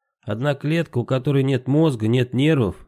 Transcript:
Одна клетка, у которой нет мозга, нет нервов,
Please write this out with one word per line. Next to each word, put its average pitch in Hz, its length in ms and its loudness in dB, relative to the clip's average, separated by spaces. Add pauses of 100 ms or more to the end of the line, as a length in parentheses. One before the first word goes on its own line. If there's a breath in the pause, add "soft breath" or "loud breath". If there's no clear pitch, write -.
(220)
Одна 123 340 -4
клетка, 156 420 -4
у 117 80 -2
которой 135 380 0
нет 131 240 -2
мозга, 135 400 2
нет 123 260 0
нервов, 131 540 0